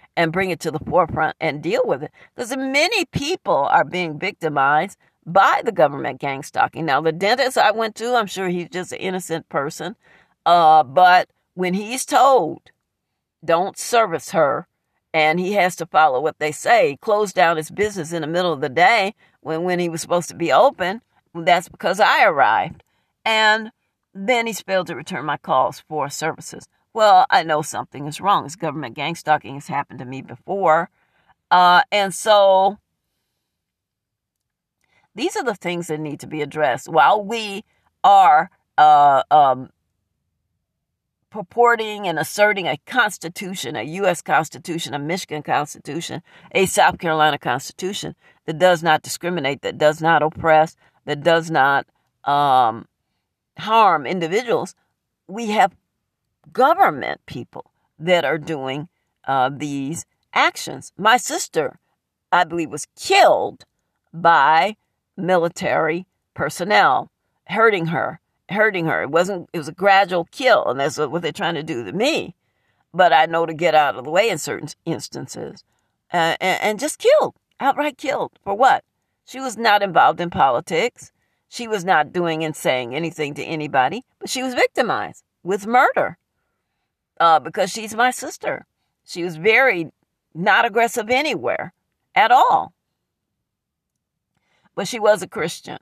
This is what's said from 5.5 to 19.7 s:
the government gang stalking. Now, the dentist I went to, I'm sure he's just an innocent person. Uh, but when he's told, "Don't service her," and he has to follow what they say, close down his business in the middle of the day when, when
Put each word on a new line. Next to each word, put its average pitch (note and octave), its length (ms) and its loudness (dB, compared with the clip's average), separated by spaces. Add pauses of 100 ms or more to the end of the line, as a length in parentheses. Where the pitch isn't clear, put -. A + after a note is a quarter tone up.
the A3 80 -2
government C#3 480 -2
gang C#3 220 -8
stalking. - 420 -4
Now, D3 160 0
the D#3+ 100 0
dentist A#3+ 460 -2
I G#3 140 4
went A3 240 -6
to, A#3+ 200 -4
I'm G#3+ 120 0
sure F#3+ 200 -6
he's F3 220 -6
just F3+ 240 -10
an - 60 -12
innocent F3+ 500 -8
person. D#3+ 480 -8 (480)
Uh, D#3+ 380 6
but F3+ 460 4 (240)
when F3+ 200 -2
he's G#3+ 320 -6
told, B3 640 2 (760)
"Don't E3+ 320 0
service G#3 540 -2
her," D3+ 360 0 (460)
and D#3 260 2
he F#3 140 -4
has F#3 240 0
to D#3+ 80 -10
follow D3 340 2
what D3+ 200 -4
they D3+ 120 -2
say, F3 480 2
close G#3 320 -2
down E3+ 240 2
his D#3 160 -8
business G3 400 -6
in E3+ 100 -6
the D3 60 -6
middle F3 240 -2
of C#3+ 80 -4
the D3 80 -2
day F#3+ 480 2 (240)
when, D#3+ 240 -6
when F3+ 160 -2